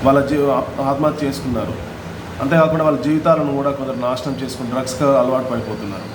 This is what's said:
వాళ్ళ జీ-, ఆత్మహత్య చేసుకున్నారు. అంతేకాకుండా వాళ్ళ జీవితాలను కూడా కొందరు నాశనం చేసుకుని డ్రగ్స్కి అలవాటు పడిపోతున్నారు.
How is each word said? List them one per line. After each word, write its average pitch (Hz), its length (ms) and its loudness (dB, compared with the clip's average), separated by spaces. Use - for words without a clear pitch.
వాళ్ళ 139 200 6
జీ-, 143 140 0
ఆత్మహత్య 151 360 0
చేసుకున్నారు. 120 480 -4
అంతేకాకుండా 156 440 4
వాళ్ళ 147 180 4
జీవితాలను 156 540 2
కూడా 139 140 0
కొందరు 135 260 -4
నాశనం 127 460 -2
చేసుకుని 123 280 -6
డ్రగ్స్కి 127 340 -2
అలవాటు 131 480 4
పడిపోతున్నారు. 104 640 -6